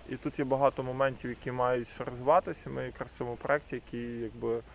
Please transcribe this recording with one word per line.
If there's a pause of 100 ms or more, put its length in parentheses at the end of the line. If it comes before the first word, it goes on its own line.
і
тут
є
багато
моментів,
які
мають
ще
розвиватися.
Ми
якраз
в
цьому
проєкті,
який,
якби, (160)